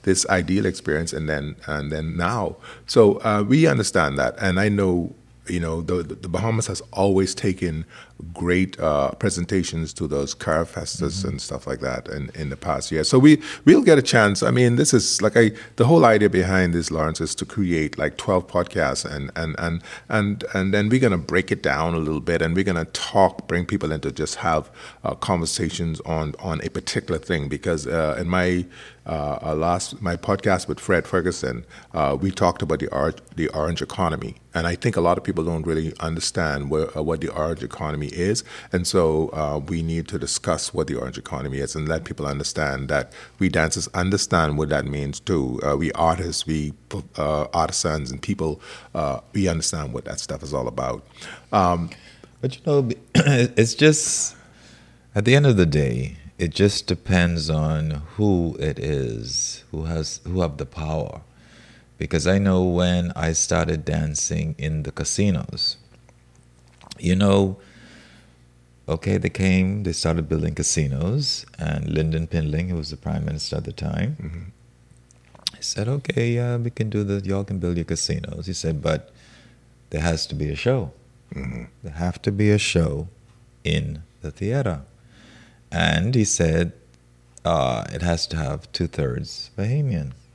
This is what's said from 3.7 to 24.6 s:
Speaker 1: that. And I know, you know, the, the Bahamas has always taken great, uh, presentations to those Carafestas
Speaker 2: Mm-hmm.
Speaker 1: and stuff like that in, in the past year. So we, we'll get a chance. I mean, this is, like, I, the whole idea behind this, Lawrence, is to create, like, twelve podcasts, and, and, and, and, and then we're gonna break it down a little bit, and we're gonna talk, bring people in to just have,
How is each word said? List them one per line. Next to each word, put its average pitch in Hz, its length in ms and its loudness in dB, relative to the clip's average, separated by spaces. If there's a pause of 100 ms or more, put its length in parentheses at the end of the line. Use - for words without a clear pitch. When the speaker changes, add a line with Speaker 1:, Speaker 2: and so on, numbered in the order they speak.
Speaker 1:
that. 62 200 0
And 92 200 2
I 104 100 2
know, 92 440 0 (340)
you 90 120 -2
know, 82 220 -4
the, 87 220 -2
the 90 260 -6
Bahamas 107 380 0
has 95 140 -6 (120)
always 98 420 4
taken 87 480 -2 (520)
great, 87 440 2
uh, 73 340 2
presentations 85 760 -2
to - 160 -6
those 71 280 -4
Carafestas 82 680 -2 (200)
Speaker 2:
Mm-hmm. 95 80 -4
Speaker 1:
and - 120 -6
stuff - 240 -10
like 67 140 -6
that 64 280 -6
in, 71 280 -8
in 73 140 -6
the 67 60 -6
past - 360 -4
year. 78 120 0
So - 140 4
we, 147 240 10 (240)
we'll 233 160 10
get 170 160 8
a 135 60 6
chance. 104 400 4
I 117 80 2
mean, 123 240 4
this 143 180 4
is, - 300 2
like, 104 120 2
I, 113 160 8 (260)
the 117 100 6
whole 160 180 8
idea 107 240 8
behind 92 460 4
this, 82 160 -2
Lawrence, 78 280 -2
is 80 160 -4
to 95 100 -6
create, 85 520 -2
like, 76 200 -2
twelve 92 280 0
podcasts, 82 680 0
and, 69 240 -6
and, 80 220 -4
and, 85 240 -4 (260)
and, 104 360 0 (100)
and 95 180 0
then 104 160 2
we're 123 120 2
gonna 113 180 4
break 80 340 0
it - 120 -4
down 80 320 0
a - 20 0
little 78 240 -2
bit, 82 220 0
and 82 120 0
we're 95 80 2
gonna 87 220 0
talk, - 600 2
bring 87 180 0
people 85 260 -2
in 78 100 -4
to - 100 -4
just - 240 -4
have, 78 340 0 (340)